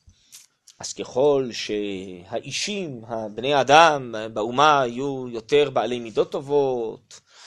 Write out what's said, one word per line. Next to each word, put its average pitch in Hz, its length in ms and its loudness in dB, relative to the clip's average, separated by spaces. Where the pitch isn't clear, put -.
אז - 140 -12
ככל 135 580 0
שהאישים, 107 1600 -8
הבני 113 460 -4
האדם 139 640 6
באומה, 131 540 2
יהיו 131 420 -6
יותר 139 400 2
בעלי 123 300 -2
מידות 120 320 -2
טובות, 135 880 -2